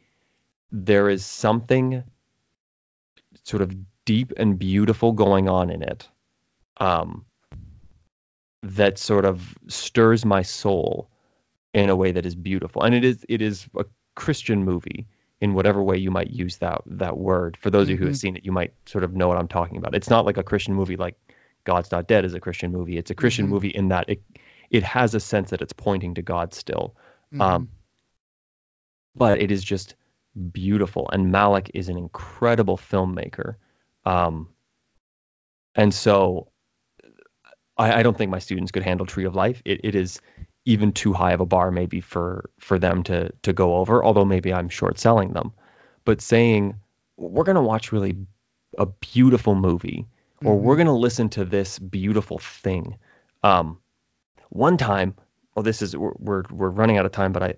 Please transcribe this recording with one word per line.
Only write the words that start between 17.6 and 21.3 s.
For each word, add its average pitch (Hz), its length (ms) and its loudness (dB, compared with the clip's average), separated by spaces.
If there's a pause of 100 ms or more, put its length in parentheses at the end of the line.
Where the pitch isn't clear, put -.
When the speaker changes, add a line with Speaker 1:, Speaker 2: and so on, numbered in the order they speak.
Speaker 1:
For 104 100 -4
those 101 140 6
of 92 60 0
you 95 60 -2
who 87 80 -2
have 143 100 -2
Speaker 2:
Mm-hmm. 135 40 -6
Speaker 1:
seen 95 180 -6
it, - 80 -16
you 95 80 -4
might 90 200 -2 (140)
sort 92 180 -4
of 90 100 -4
know 90 140 2
what 90 100 2
I'm 87 100 -4
talking 87 280 -4
about. - 180 -6
It's - 160 -4
not 113 160 6
like 104 120 0
a 95 40 0
Christian 98 320 -4
movie 92 220 -2
like 90 200 -8 (480)